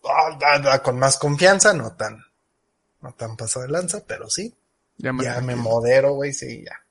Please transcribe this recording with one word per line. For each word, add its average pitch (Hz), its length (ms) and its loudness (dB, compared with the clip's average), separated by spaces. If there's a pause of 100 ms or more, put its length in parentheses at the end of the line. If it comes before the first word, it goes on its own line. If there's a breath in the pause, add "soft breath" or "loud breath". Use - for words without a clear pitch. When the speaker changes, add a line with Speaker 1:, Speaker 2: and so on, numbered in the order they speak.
Speaker 1:
Ah, 151 320 0
da, 147 200 4
da, 139 240 2
con 127 160 -2
más 135 180 4
confianza, 185 560 4
no 117 220 -6
tan, 110 280 -10 (760)
no 127 140 -16
tan 113 200 -10
pasado 123 300 -6
de 135 60 -8
lanza, 180 340 -4
pero - 240 -12
sí. 214 240 -6 (440)
Speaker 2:
Ya 131 140 -4
más 131 140 -4
Speaker 1:
Ya 123 160 -4
me 127 120 -4
Speaker 2:
tranquilo. 120 100 -4
Speaker 1:
modero, 120 500 4
güey, 139 200 -4
sí, 127 300 -12
ya. - 160 -18 (120)